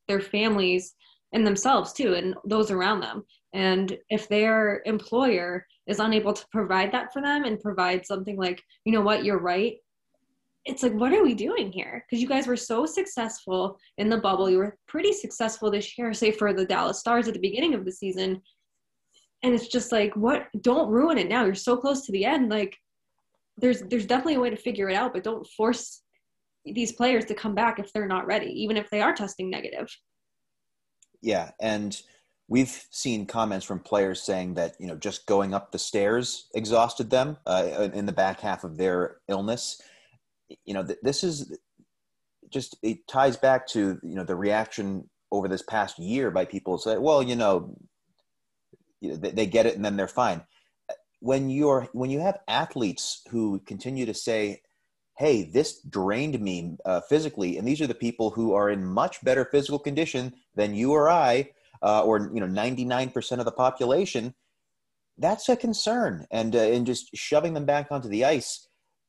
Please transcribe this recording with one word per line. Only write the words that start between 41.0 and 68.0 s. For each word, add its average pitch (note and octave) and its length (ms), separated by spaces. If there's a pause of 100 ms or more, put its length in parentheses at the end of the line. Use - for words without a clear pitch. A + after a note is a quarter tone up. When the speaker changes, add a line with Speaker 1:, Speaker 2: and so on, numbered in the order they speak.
Speaker 2:
this C#3 220
is D3 340 (960)
just, - 320
it A2+ 240
ties C3+ 300
back C3 320
to, G2 340
you E2+ 140
know, F#2+ 80
the F#2+ 100
reaction G2+ 760 (220)
over G2+ 160
this F#2 160
past G#2 380
year A2 320
by F#2 120
people F#2 320
say, F#2 220
"Well, C#3+ 240
you B2 140
know, G2+ 400 (1200)
you E2+ 100
know, D2+ 60
they, F2 140
they G#2+ 160
get A2 200
it A2+ 100
and G2+ 80
then G2+ 120
they're F#2+ 120
fine." G2+ 340 (800)
When C3+ 300
you're, C3+ 420
when B2+ 180
you C#3 80
have F#3+ 300
athletes A#2 840
who G#2+ 300
continue B2+ 460
to G#2+ 80
say, G#2+ 460 (560)
"Hey, C3+ 280
this A2 380
drained A#2 580
me, F2 440
uh, F2+ 180
physically," C#3+ 560
and G#2 80
these D3+ 140
are D#3 60
the A#2+ 80
people A#2 360
who A2+ 240
are G2+ 160
in G2+ 140
much A2 380
better C3 220
physical C#3+ 340
condition C#3 560 (200)
than G#2 200
you B2 180
or D3+ 160
I, C#3 420 (300)
uh, G#2+ 240
or, G#2 300
you A2+ 60
know, F#2+ 60
ninety-nine B2 640
percent B2 320
of A2+ 60
the A#2 60
population, B2+ 840 (800)
that's F3+ 320
a B3 80
concern. G#3+ 720
And, A2+ 240
uh, A#2+ 40
and A#2 260
just A#2 320
shoving D#3+ 380
them D3 100
back C#3+ 260
onto C3 180